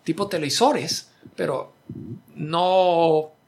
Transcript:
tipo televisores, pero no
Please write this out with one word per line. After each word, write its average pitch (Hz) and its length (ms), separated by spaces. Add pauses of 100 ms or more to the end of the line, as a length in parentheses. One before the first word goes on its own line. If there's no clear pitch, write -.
tipo 180 240
televisores, 170 840 (260)
pero - 380 (600)
no 170 1000 (160)